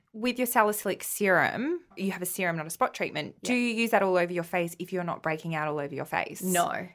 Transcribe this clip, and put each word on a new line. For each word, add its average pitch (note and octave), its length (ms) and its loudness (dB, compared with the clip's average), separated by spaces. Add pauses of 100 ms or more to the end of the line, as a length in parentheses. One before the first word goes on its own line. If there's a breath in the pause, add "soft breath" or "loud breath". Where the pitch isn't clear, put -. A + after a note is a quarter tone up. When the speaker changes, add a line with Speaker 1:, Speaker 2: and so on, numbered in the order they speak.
(120)
Speaker 1:
With A#3+ 260 -2
your B3+ 80 0
salicylic G#3+ 560 2
serum, G3+ 800 2 (160)
you G3 160 -2
have F3+ 80 -6
a F3+ 60 -4
serum, F3+ 320 -2
not D#3 80 -6
a D#3+ 40 -10
spot - 220 0
treatment. D3+ 500 -6
Do B3 120 0
Speaker 2:
Yeah. B3 40 4 (120)
Speaker 1:
you A3+ 120 -2
use A3+ 100 0
that G3+ 100 6
all F#3 160 4
over F3 120 2
your F3 140 -2
face E3+ 340 -2
if F3 140 -10
you're F3+ 120 -2
not E3+ 180 -6
breaking D#3+ 320 -2
out D3+ 140 -2
all D3+ 100 -2
over C#3+ 160 -6
your C3 100 -4
face? - 380 -4
Speaker 2:
No. F3+ 520 0